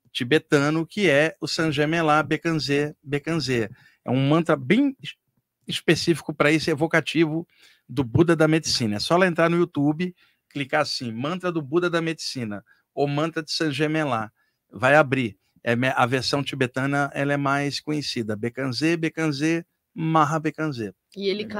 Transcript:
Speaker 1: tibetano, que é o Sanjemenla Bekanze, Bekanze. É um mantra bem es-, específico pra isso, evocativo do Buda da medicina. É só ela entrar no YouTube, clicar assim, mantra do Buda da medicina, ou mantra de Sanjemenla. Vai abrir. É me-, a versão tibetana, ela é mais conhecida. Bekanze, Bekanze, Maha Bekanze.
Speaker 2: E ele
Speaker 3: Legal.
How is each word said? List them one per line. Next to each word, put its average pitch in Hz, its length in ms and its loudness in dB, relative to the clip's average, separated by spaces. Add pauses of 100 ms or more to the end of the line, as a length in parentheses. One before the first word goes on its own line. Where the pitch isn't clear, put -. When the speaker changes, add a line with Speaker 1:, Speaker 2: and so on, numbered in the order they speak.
(120)
Speaker 1:
tibetano, 151 760 2
que 196 220 2
é 147 320 4
o 143 60 -4
Sanjemenla 156 760 2
Bekanze, 147 800 -2
Bekanze. 135 640 -2 (340)
É - 60 -8
um 135 200 2
mantra 160 260 4
bem 214 480 2
es-, - 120 -14 (520)
específico - 680 0
pra 147 180 2
isso, 160 200 2
evocativo 160 720 0 (420)
do 131 160 -2
Buda 160 320 4
da 156 120 4
medicina. 127 480 0
É 104 40 -4
só - 160 0
ela 185 120 4
entrar 170 220 2
no 170 80 0
YouTube, 170 580 -2 (340)
clicar 143 320 -2
assim, 127 300 -6
mantra 170 400 -6
do 160 100 -4
Buda 170 280 -2
da 170 120 0
medicina, 123 600 -8 (300)
ou 143 140 0
mantra 160 360 -2
de - 80 -12
Sanjemenla. 147 800 -2 (400)
Vai 127 240 4
abrir. 131 420 2 (260)
É 117 120 2
me-, 131 200 0
a 127 100 4
versão 131 380 0
tibetana, 139 680 -2
ela 143 200 -2
é 143 40 0
mais 143 420 -2
conhecida. 123 560 -4
Bekanze, 127 640 -2
Bekanze, 160 680 -2 (280)
Maha 160 460 2
Bekanze. 147 540 -4 (220)
Speaker 2:
E 196 140 -6
ele 208 140 -4
Speaker 3:
Legal. 214 160 -10